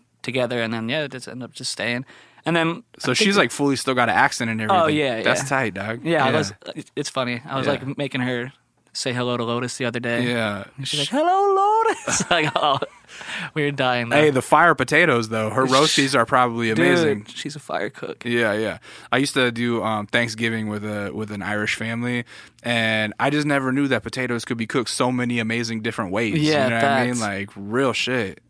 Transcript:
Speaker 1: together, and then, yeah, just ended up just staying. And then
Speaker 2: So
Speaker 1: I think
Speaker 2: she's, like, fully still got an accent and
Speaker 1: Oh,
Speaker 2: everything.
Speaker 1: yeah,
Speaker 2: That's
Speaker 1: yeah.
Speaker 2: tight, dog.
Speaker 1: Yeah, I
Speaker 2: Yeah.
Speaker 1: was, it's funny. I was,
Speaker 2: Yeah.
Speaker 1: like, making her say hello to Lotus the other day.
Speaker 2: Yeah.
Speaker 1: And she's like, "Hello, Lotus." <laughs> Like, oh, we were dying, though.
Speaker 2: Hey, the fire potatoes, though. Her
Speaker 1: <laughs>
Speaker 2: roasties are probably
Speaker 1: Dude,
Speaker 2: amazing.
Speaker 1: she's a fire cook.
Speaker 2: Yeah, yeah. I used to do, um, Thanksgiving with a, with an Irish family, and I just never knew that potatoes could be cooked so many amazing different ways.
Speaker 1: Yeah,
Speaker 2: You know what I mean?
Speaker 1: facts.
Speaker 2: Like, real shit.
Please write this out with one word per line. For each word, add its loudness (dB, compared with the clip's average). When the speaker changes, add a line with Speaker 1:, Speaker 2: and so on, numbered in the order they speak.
Speaker 1:
together, -2
and -2
then, -4
yeah, -4
just -14
ended -12
up -14
just -8
staying. -4
And 2
then 0
Speaker 2:
So -2
Speaker 1:
I 2
think 0
Speaker 2:
she's, 4
like, 4
fully 2
still -2
got 2
an 2
accent 2
and -2
Speaker 1:
Oh, 4
Speaker 2:
everything. 2
Speaker 1:
yeah, 0
Speaker 2:
That's 2
Speaker 1:
yeah. -6
Speaker 2:
tight, 0
dog. -6
Speaker 1:
Yeah, 2
I 2
Speaker 2:
Yeah. 2
Speaker 1:
was, -2
it's -6
funny. -4
I -6
was, -2
Speaker 2:
Yeah. 2
Speaker 1:
like, -8
making -4
her -4
say -4
hello -2
to -2
Lotus -4
the -4
other -4
day. -2
Speaker 2:
Yeah. -2
Speaker 1:
And -8
she's -4
like, -4
"Hello, 2
Lotus." 0
<laughs> -4
Like, 2
oh, 2
we 0
were 0
dying, 0
though. 2
Speaker 2:
Hey, 6
the 2
fire 6
potatoes, 4
though. 0
Her 2
Speaker 1:
<laughs> 4
Speaker 2:
roasties 4
are 6
probably 2
Speaker 1:
Dude, 0
Speaker 2:
amazing. 2
Speaker 1:
she's -12
a -16
fire -6
cook. -12
Speaker 2:
Yeah, 2
yeah. -2
I 4
used 0
to 4
do, 0
um, 0
Thanksgiving 0
with -6
a, -6
with -8
an -8
Irish -2
family, -4
and 0
I 2
just 0
never 0
knew 2
that 2
potatoes -4
could -4
be -4
cooked -2
so 0
many -2
amazing -2
different -4
ways. 0
Speaker 1:
Yeah, 2
Speaker 2:
You 2
know 0
what 2
I 2
mean? 0
Speaker 1:
facts. -4
Speaker 2:
Like, -4
real 0
shit. -2